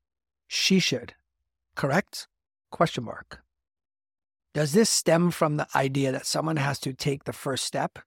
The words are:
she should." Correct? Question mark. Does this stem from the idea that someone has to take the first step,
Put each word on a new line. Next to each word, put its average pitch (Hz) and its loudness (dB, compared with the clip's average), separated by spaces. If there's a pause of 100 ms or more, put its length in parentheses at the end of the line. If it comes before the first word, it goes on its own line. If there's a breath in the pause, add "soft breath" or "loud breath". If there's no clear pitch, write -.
(480)
she - 2
should." - -2 (600)
Correct? - -2 (420)
Question 151 0
mark. - -14 (1120)
Does 147 0
this 208 6
stem 170 4
from 151 2
the 147 -4
idea 135 2
that 131 -6
someone 156 -2
has 139 -2
to 135 -6
take - -4
the 131 -6
first - -6
step, - -4